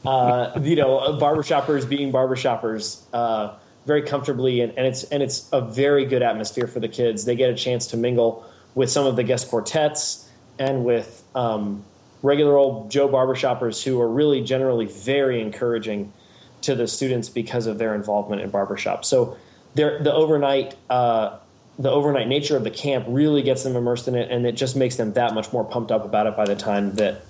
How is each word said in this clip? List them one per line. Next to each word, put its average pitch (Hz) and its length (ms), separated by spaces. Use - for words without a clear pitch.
Uh, 123 520
<laughs> 135 60
you 156 140
know, 135 440
barbershoppers 147 680
being 139 240
barbershoppers, 123 880
uh, 113 420
very 147 180
comfortably, 131 580
and, 117 180
and 127 80
it's, 127 180
and 143 200
it's - 280
a 139 80
very 135 440
good 123 180
atmosphere 110 460
for - 100
the 110 100
kids. 110 360
They 120 100
get 123 160
a 117 60
chance 123 320
to 117 80
mingle 117 480
with 127 140
some 139 160
of 120 100
the 123 80
guest 117 240
quartets 147 800
and 135 280
with, 120 400
um, 104 480
regular 143 340
old 123 340
Joe 139 180
barbershoppers 127 760
who 127 160
are 120 80
really 143 320
generally 131 460
very 123 540
encouraging 107 720
to 139 120
the 120 140
students 127 400
because 117 380
of 104 120
their 110 160
involvement 101 480
in 101 80
barbershop. 98 540
So 123 320
they're, 147 280
the 147 100
overnight, 143 640
uh, 120 460
the 135 120
overnight 143 360
nature 143 300
of 117 80
the 107 60
camp 131 360
really 143 360
gets 131 200
them 131 140
immersed 120 320
in 123 80
it, 120 160
and 123 140
it 117 60
just 127 220
makes 127 220
them 110 160
that 120 220
much 110 180
more 117 100
pumped 117 300
up 107 120
about 104 220
it 104 100
by 107 100
the 101 100
time 101 380
that 104 360